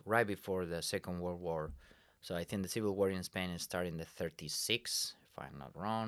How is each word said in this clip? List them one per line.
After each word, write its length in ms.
right 220
before 400
the 160
Second 380
World 200
War, 300
so 140
I 100
think 160
the 80
civil 260
war 140
in 140
Spain 260
is 140
starting 340
the 80
thirty-six, 1120
if 120
I'm 160
not 160
wrong. 320